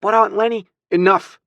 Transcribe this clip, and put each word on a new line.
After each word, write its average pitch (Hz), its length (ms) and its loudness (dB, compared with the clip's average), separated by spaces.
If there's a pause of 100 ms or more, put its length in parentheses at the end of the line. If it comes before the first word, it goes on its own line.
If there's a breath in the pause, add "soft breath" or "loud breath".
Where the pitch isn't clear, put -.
But 214 140 -2
Aunt 214 200 0
Lenny— 220 320 -4 (240)
Enough 180 560 0